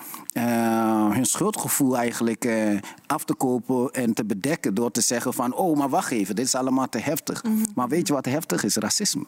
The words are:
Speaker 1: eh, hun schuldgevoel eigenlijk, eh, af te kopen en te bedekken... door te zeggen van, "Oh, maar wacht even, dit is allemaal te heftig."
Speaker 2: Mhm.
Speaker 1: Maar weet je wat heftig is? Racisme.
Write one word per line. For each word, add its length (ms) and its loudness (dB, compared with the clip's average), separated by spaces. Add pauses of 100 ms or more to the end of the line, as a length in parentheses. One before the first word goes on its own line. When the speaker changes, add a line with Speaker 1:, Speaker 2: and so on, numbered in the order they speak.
(320)
Speaker 1:
eh, 800 2
hun 140 2
schuldgevoel 720 0
eigenlijk, 480 0
eh, 340 2 (280)
af 180 -2
te 100 0
kopen 560 0
en 240 0
te 100 -2
bedekken... 500 0
door 160 0
te 100 -2
zeggen 340 0
van, 200 -2
"Oh, 220 2
maar 120 0
wacht 220 0
even, 260 0
dit 100 0
is 80 0
allemaal 340 0
te 100 -4
heftig." 440 -4
Speaker 2:
Mhm. 120 0 (200)
Speaker 1:
Maar 140 0
weet 180 0
je 60 0
wat 120 0
heftig 400 0
is? 120 0
Racisme. 520 -2